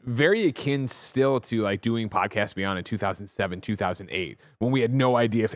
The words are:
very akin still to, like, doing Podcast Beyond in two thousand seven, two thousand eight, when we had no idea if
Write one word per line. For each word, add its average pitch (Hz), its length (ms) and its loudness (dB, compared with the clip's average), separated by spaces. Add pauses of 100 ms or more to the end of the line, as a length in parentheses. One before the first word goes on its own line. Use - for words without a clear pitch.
very 156 400 2
akin 139 420 -2
still 131 540 0
to, 113 200 -2
like, 101 200 -2
doing 117 280 -2
Podcast 95 460 -2
Beyond 95 240 -2
in 90 40 -8
two 107 140 -6
thousand 98 300 -4
seven, 92 340 -4
two 107 140 -4
thousand 92 360 -4
eight, 87 280 -6 (200)
when 120 120 2
we 131 100 4
had 117 120 2
no 127 240 4
idea 113 280 2
if - 100 -4